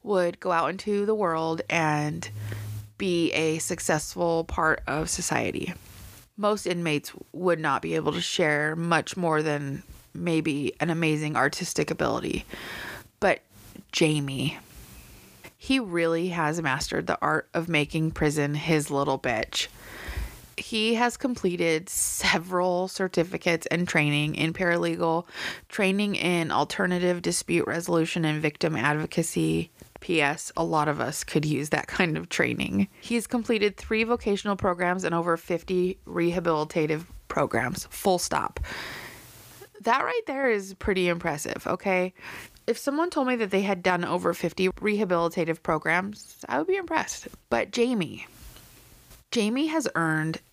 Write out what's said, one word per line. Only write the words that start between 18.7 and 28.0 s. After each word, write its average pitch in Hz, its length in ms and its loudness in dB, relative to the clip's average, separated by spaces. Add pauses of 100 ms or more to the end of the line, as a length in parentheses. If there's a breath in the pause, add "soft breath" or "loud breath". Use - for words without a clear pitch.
little 139 280 0
bitch. - 500 -2 (920 loud breath)
He 220 360 0
has 233 220 2
completed 175 720 0
several 180 1000 0
certificates 175 800 0
and 170 220 0
training 147 460 2
in 160 180 0
paralegal, 170 720 0 (440 loud breath)
training 202 480 2
in 170 340 0
alternative 180 720 2
dispute 175 440 0
resolution 165 580 0